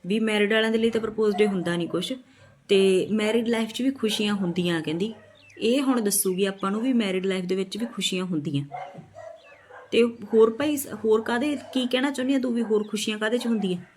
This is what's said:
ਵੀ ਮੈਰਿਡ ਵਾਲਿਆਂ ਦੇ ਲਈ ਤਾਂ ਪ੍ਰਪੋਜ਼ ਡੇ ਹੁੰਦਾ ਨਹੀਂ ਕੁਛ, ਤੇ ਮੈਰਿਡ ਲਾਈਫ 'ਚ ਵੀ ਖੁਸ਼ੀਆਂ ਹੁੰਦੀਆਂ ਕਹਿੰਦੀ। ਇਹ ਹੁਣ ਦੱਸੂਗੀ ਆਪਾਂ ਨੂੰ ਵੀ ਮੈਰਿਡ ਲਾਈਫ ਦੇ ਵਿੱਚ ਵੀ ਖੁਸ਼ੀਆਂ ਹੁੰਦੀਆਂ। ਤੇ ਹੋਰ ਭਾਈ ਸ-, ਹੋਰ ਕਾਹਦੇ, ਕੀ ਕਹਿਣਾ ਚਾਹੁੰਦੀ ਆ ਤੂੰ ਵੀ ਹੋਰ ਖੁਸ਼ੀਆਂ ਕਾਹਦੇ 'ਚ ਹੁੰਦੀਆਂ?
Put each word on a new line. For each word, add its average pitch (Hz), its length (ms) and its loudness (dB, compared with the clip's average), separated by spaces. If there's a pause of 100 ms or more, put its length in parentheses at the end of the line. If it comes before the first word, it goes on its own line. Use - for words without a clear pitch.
ਵੀ 202 160 0
ਮੈਰਿਡ 214 320 2
ਵਾਲਿਆਂ 220 200 2
ਦੇ 226 60 2
ਲਈ 226 120 4
ਤਾਂ 226 100 0
ਪ੍ਰਪੋਜ਼ 214 360 0
ਡੇ 208 100 4
ਹੁੰਦਾ 175 300 0
ਨਹੀਂ 170 120 -2
ਕੁਛ, 180 240 -4 (560)
ਤੇ 190 420 4
ਮੈਰਿਡ 220 380 2
ਲਾਈਫ 226 220 0
'ਚ - 120 -6
ਵੀ 269 80 2
ਖੁਸ਼ੀਆਂ 214 440 -2
ਹੁੰਦੀਆਂ 175 480 0
ਕਹਿੰਦੀ। 170 300 -2 (460)
ਇਹ 247 240 2
ਹੁਣ 254 180 2
ਦੱਸੂਗੀ 196 440 0
ਆਪਾਂ 196 260 -2
ਨੂੰ 208 100 -2
ਵੀ 262 120 0
ਮੈਰਿਡ 190 340 0
ਲਾਈਫ 185 180 -2
ਦੇ 190 100 -2
ਵਿੱਚ 190 240 -4
ਵੀ 240 80 -4
ਖੁਸ਼ੀਆਂ 185 380 -4
ਹੁੰਦੀਆਂ। 147 400 -2 (1300)
ਤੇ 233 120 4 (300)
ਹੋਰ 220 240 8
ਭਾਈ 294 200 -2
ਸ-, 269 180 -8
ਹੋਰ 220 280 2
ਕਾਹਦੇ, 254 340 -2 (160)
ਕੀ 254 140 -2
ਕਹਿਣਾ 254 240 0
ਚਾਹੁੰਦੀ 262 240 -2
ਆ 269 40 2
ਤੂੰ 247 160 0
ਵੀ 233 80 0
ਹੋਰ 214 260 0
ਖੁਸ਼ੀਆਂ 214 300 -4
ਕਾਹਦੇ 220 200 0
'ਚ 247 80 -4
ਹੁੰਦੀਆਂ? 202 320 0 (180)